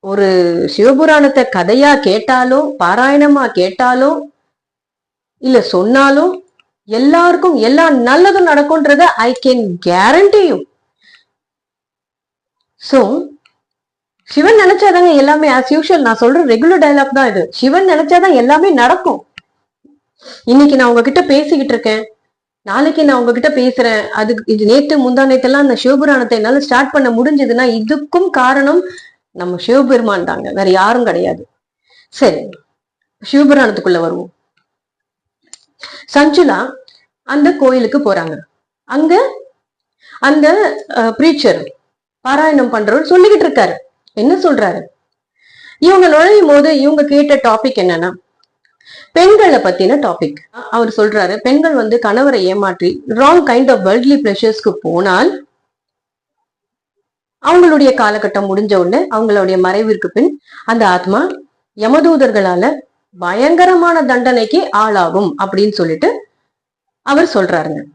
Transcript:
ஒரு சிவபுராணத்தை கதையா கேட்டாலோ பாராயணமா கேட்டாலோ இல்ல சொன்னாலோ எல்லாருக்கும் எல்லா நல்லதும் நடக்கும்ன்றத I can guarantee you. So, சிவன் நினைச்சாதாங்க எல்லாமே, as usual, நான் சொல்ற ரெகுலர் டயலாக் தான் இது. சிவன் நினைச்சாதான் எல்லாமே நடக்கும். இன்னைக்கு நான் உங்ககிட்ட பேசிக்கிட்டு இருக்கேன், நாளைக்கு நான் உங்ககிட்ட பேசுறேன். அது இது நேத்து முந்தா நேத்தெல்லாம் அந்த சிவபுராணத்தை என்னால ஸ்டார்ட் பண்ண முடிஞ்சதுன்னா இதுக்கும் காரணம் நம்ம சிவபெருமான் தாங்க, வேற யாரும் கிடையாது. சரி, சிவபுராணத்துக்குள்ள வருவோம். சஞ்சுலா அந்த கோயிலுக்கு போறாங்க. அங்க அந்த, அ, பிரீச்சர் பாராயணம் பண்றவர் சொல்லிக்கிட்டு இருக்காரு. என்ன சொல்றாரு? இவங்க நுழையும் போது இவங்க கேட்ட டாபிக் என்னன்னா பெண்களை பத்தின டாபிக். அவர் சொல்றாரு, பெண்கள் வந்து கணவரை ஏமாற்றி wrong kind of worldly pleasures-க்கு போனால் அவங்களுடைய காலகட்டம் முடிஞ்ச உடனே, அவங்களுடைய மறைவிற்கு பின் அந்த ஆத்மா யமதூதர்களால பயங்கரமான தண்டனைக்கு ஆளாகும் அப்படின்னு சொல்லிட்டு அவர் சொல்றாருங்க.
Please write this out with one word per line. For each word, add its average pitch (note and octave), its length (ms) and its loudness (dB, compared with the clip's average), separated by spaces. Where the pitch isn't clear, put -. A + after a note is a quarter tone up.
ஒரு G3 220 -2
சிவபுராணத்தை C#4 640 2
கதையா A#3+ 360 2
கேட்டாலோ B3+ 520 0
பாராயணமா C#4 680 2
கேட்டாலோ B3+ 520 0
இல்ல B3+ 160 2
சொன்னாலோ C4+ 520 2
எல்லாருக்கும் E4 680 2
எல்லா D#4+ 220 2
நல்லதும் F4+ 420 2
நடக்கும்ன்றத D4 540 2
I - 20 0
can B3+ 160 2
guarantee D#4 640 2
you. G#3 80 -4
So, - 220 -2
சிவன் G#4 340 2
நினைச்சாதாங்க F4+ 480 4
எல்லாமே, D4+ 260 2
as C4 280 -2
usual, D#4+ 300 0
நான் A3+ 140 -2
சொல்ற C#4 220 2
ரெகுலர் D#4 320 2
டயலாக் C#4 340 0
தான் C4 140 0
இது. F#3+ 180 -2
சிவன் E4+ 420 0
நினைச்சாதான் D#4+ 500 2
எல்லாமே D#4 280 2
நடக்கும். B3+ 380 -2
இன்னைக்கு C#4 320 4
நான் B3+ 120 2
உங்ககிட்ட A#3+ 340 2
பேசிக்கிட்டு D4 520 0
இருக்கேன், A3 300 -4
நாளைக்கு D4+ 380 -2
நான் C4+ 160 0
உங்ககிட்ட A#3+ 280 -2
பேசுறேன். B3 600 -2
அது G#3+ 120 -2
இது G#3+ 100 -2
நேத்து C#4+ 340 2
முந்தா B3+ 320 0
நேத்தெல்லாம் C4 360 0
அந்த B3+ 160 0
சிவபுராணத்தை C4 580 0
என்னால B3 200 0
ஸ்டார்ட் C4+ 340 -2
பண்ண C4+ 160 0
முடிஞ்சதுன்னா B3 560 0
இதுக்கும் D4 520 -2
காரணம் C#4 500 0
நம்ம F3+ 200 -8
சிவபெருமான் A#3 680 -2
தாங்க, - 280 -8
வேற F#3+ 180 -2
யாரும் G#3+ 340 0
கிடையாது. F3+ 380 -4
சரி, F#3 340 -2
சிவபுராணத்துக்குள்ள B3 760 0
வருவோம். F3 260 -8
சஞ்சுலா C#4+ 440 2
அந்த D4 200 0
கோயிலுக்கு B3+ 360 0
போறாங்க. F3+ 360 -4
அங்க D#4 260 0
அந்த, D4+ 180 2
அ, - 20 -2
பிரீச்சர் C4+ 420 0
பாராயணம் C#4+ 500 0
பண்றவர் A3 360 -2
சொல்லிக்கிட்டு F#4 360 4
இருக்காரு. A3+ 280 -2
என்ன B3+ 240 0
சொல்றாரு? A3+ 440 -2
இவங்க F#4 300 4
நுழையும் E4+ 440 4
போது C#4+ 280 2
இவங்க D4 240 0
கேட்ட D4 300 2
டாபிக் A3 340 -2
என்னன்னா F3 280 -2
பெண்களை F#4 460 4
பத்தின G3 480 -2
டாபிக். F3 320 -6
அவர் A3+ 260 -2
சொல்றாரு, G#3 400 -2
பெண்கள் D4 380 0
வந்து A#3 320 -2
கணவரை B3 340 0
ஏமாற்றி F#3 380 -4
wrong C#4 380 2
kind B3+ 220 0
of A#3+ 180 2
worldly B3 380 2
pleasures-க்கு A3 560 -2
போனால் F#3+ 500 -2
அவங்களுடைய D#4 460 4
காலகட்டம் G#3 520 -2
முடிஞ்ச G3+ 300 -2
உடனே, F#3+ 320 -2
அவங்களுடைய G3+ 520 -2
மறைவிற்கு G3+ 460 -2
பின் - 340 -2
அந்த A3+ 240 0
ஆத்மா F#3+ 400 -2
யமதூதர்களால A#3 1040 0
பயங்கரமான E4 840 0
தண்டனைக்கு B3 680 -2
ஆளாகும் G3 680 -2
அப்படின்னு G3 340 -2
சொல்லிட்டு F3+ 540 -4
அவர் D4 320 -2
சொல்றாருங்க. D#3 480 -4